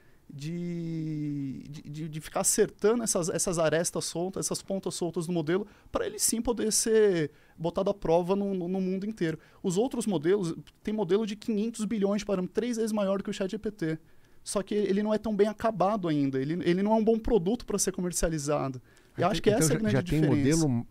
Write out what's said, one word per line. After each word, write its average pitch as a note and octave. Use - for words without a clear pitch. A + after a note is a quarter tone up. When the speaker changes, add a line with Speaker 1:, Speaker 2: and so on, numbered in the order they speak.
Speaker 1:
de, D#3
de, D3
de, D#3
de D#3
ficar -
acertando A3
essas, F3+
essas E3+
arestas D#3+
soltas, F3
essas -
pontas F#3+
soltas E3+
do F3+
modelo, F3
pra -
ele -
sim A3+
poder A3
ser G#3
botado F3+
à G3+
prova F3
no, G3+
no, F3+
no F#3
mundo F#3+
inteiro. E3+
Os F#3
outros A#3+
modelos, F3
tem G#3
modelo G#3+
de G#3
quinhentos A3
bilhões G3+
de -
parâmetros, F#3
três A#3
vezes A3
maior G3+
que G#3+
o -
chat F#3+
G A3+
P G#3+
T. D#3+
Só -
que G#3
ele G3+
não G#3+
é G#3+
tão G#3+
bem G3+
acabado G#3
ainda, C#3
ele, D3
ele F3+
não G#3
é A3
um A3
bom A3+
produto A3
pra -
ser F#3+
comercializado. D3
E -
Speaker 2:
Ah, F3
Speaker 1:
acho F#3+
Speaker 2:
tem, -
Speaker 1:
que -
Speaker 2:
então G#3+
Speaker 1:
essa E3
é -
a -
Speaker 2:
já, -
Speaker 1:
grande G#3+
Speaker 2:
já C3
tem E3
Speaker 1:
diferença. D3+
Speaker 2:
modelo A#2+